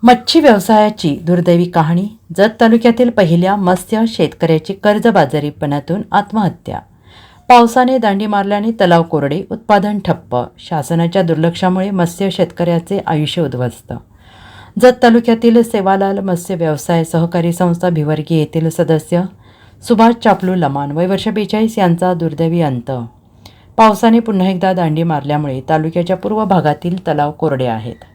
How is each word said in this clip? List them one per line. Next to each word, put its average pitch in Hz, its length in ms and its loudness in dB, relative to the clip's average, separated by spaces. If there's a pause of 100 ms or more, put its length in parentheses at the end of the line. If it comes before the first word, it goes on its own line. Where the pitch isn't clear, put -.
मच्छी 233 360 4
व्यवसायाची 214 840 2
दुर्दैवी 175 420 2
कहाणी. 175 420 0 (300)
जत 202 120 4 (120)
तालुक्यातील 233 480 4
पहिल्या 185 460 2
मत्स्य 202 520 -2
शेतकऱ्याची 165 680 -2
कर्जबाजारीपणातून 156 1300 -2 (100)
आत्महत्या. 202 680 -4 (680)
पावसाने 247 480 4
दांडी 208 280 0
मारल्याने 208 460 -2
तलाव 175 320 2
कोरडे, 151 480 -4
उत्पादन 208 480 0
ठप्प. 127 440 -4 (160)
शासनाच्या 170 600 -2
दुर्लक्षामुळे 175 680 -2
मत्स्य 190 400 -2
शेतकऱ्याचे 175 800 -2
आयुष्य 151 340 -2
उद्ध्वस्त. 123 520 -6 (880)
जत 247 120 6 (100)
तालुक्यातील 233 600 4
सेवालाल 196 560 0
मत्स्य 185 360 -4
व्यवसाय 165 480 -2
सहकारी 170 500 -2
संस्था 175 360 0
भिवर्गी 151 460 -2
येथील 160 340 0
सदस्य 160 520 0 (680)
सुभाष 233 360 2
चापलू 185 320 0
लमान, 143 360 -2
वय 165 160 -2
वर्ष 190 200 -2
बेचाळीस, 220 500 -2
यांचा 180 360 0
दुर्दैवी 165 480 -2
अंत. 135 300 -4 (840)
पावसाने 226 420 4
पुन्हा 202 300 -2
एकदा 190 240 0
दांडी 165 300 -2
मारल्यामुळे 147 680 -2
तालुक्याच्या 165 480 0
पूर्व 214 280 -4
भागातील 175 540 -2
तलाव 147 320 -2
कोरडे 143 340 -4
आहेत. 117 300 -6 (200)